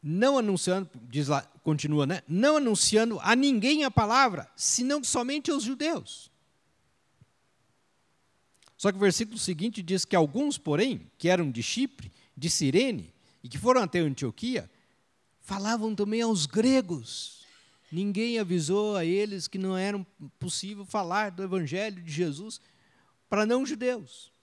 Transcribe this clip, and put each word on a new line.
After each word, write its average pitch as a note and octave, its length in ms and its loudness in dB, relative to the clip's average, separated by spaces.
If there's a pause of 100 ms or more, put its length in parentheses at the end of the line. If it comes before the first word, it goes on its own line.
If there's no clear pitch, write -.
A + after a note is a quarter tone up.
Não G#3+ 360 2
anunciando, F#3+ 520 0 (200)
diz C3+ 180 -2
lá, C#3+ 140 2 (220)
continua, D3 420 0
né? E3 220 -2
"Não B3 300 4
anunciando A3 640 2
a A3 140 6
ninguém C#4 480 4
a C4+ 80 0
palavra, A3+ 640 2
senão C4+ 480 0
somente C4+ 480 -2
aos C#4 120 0
judeus." C4+ 680 -6 (2500)
Só G3+ 160 0
que F#3+ 60 -4
o G3 40 0
versículo G#3+ 360 2
seguinte F#3+ 460 -4
diz F3+ 200 -2
que - 120 -2
alguns, F#3 420 2
porém, E3+ 600 -2
que E3 120 0
eram F3 220 2
de A#2 100 -6
Chipre, - 500 -4 (240)
de D3 140 -4
Cirene, D#3 640 0 (300)
e B2+ 60 -14
que C3+ 100 -12
foram B3 220 6
até F3+ 180 0
Antioquia, D#3 680 -2 (720)
falavam G#3+ 540 -2
também G#3 300 0
aos G3 240 0
gregos. G3+ 920 0 (520)
Ninguém G3+ 480 -2
avisou F#3+ 560 0
a F3+ 80 0
eles G3 440 -2
que - 100 -8
não F#3+ 200 -2
era G3+ 220 -2 (400)
possível G3 460 -8
falar G3 460 -2
do F3+ 120 -8
evangelho F#3 580 -4
de E3 100 -12
Jesus E3 500 -4 (680)
para G#3 180 2
não-judeus. B3 840 -2 (120)